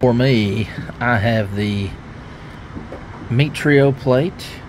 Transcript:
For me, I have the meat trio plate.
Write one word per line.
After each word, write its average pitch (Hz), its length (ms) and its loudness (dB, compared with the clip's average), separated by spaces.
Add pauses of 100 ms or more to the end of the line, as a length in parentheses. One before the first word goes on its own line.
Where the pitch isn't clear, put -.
For 123 120 6
me, 113 560 2 (320)
I 120 160 2
have 104 400 0
the 101 320 -2 (1400)
meat 131 240 2
trio 139 380 6
plate. 135 540 0 (240)